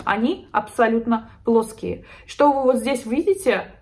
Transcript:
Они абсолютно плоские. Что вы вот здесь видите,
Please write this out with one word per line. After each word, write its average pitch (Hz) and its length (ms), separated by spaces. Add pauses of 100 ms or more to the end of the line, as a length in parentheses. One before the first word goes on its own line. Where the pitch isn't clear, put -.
Они 233 480
абсолютно 226 760 (160)
плоские. 220 600 (220)
Что 285 260
вы 269 100
вот 254 140
здесь 240 280
видите, 254 600 (180)